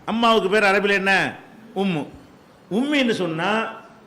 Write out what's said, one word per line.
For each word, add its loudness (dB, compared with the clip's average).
அம்மாவுக்கு 2
பேர் 2
அரபில 2
என்ன? 0
உம்மு. -2
உம்மின்னு 0
சொன்னா -4